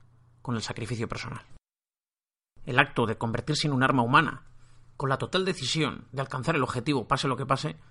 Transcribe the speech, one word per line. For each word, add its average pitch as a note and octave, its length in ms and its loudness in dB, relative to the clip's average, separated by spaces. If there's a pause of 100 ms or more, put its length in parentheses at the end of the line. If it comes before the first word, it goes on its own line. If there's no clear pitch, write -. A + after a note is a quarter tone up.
(420)
con B2 140 -4
el G#2+ 60 -4
sacrificio A2+ 460 -4
personal. - 360 -8 (1200)
El B2 140 2
acto C3+ 260 4
de G#2+ 120 0
convertirse A#2+ 500 -2
en C#3+ 60 0
un B2+ 100 4
arma C3+ 200 4
humana, C#3 400 4 (520)
con C3+ 140 -2
la C3+ 80 2
total F#3 280 0
decisión D3 680 -2
de C3+ 100 -4
alcanzar C3 340 -2
el C3+ 80 2
objetivo B2 440 0
pase C#3 200 0
lo B2+ 100 0
que C3+ 80 -6
pase, C3 320 -2 (140)